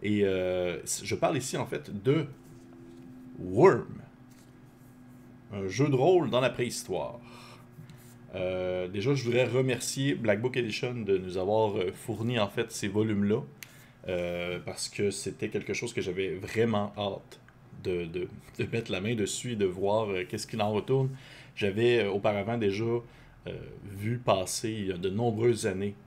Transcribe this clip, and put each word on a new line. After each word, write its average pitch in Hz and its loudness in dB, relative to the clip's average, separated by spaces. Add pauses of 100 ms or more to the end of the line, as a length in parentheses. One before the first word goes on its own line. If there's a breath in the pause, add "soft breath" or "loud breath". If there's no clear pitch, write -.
Et, 104 2
euh, 92 0
c-, - -6
je 101 -2
parle 170 2
ici, 147 -4
en 127 -2
fait, - -8
de 139 2 (1120)
Worm, 110 6 (1500)
un 98 -4
jeu 120 2
de 139 4
rôle 156 6
dans 120 4
la 127 4
préhistoire. 87 -4 (1160 loud breath)
Euh, 92 -2
déjà, 104 2
je 127 -2
voudrais 120 4
remercier 131 0
Black 107 2
Book 123 0
Edition 120 -2
de 98 2
nous 92 -2
avoir, 104 2
euh, 95 0
fourni, 117 -4
en 101 2
fait, 113 -4
ces - -4
volumes-là, 107 2 (680 loud breath)
euh, 87 -2
parce - -8
que 101 0
c'était 98 -6
quelque 104 -4
chose 117 -6
que - -2
j'avais 92 -2
vraiment 104 0
hâte 101 -6 (460)
de, 87 -2
de, 87 -6 (320)
de 113 0
mettre 113 -4
la 95 -2
main 107 -2
dessus 107 -2
et - -4
de 101 2
voir, 98 2
euh, 92 -2
qu'est-ce - -6
qu'il 113 -4
en 104 2
retourne. 131 2 (460 loud breath)
J'avais, 110 4
euh, 101 2
auparavant 101 2
déjà, 104 2
euh, - -6 (320)
vu 101 -4
passer, 110 0
il 104 -4
y 95 -2
a 90 -2
de 92 -2
nombreuses 110 2
années 101 -2 (120)